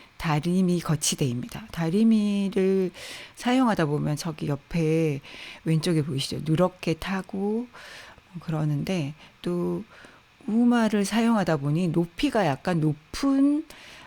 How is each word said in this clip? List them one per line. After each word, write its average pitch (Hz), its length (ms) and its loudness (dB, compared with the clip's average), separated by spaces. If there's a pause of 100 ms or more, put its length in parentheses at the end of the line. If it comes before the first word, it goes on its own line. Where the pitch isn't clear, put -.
(180)
다리미 175 640 0
거치대입니다. 147 880 -2
다리미를 190 1200 2 (440)
사용하다 240 500 2
보면 147 320 -2
저기 160 300 -6
옆에 156 720 0 (440)
왼쪽에 160 400 2
보이시죠? 135 400 -4
누렇게 160 500 0
타고 202 760 -4 (720)
그러는데, 151 760 -2 (260)
또 175 420 -4 (640)
우마를 220 580 2
사용하다 208 520 2
보니 147 300 0
높이가 180 580 0
약간 160 360 0
높은, 277 840 0 (420)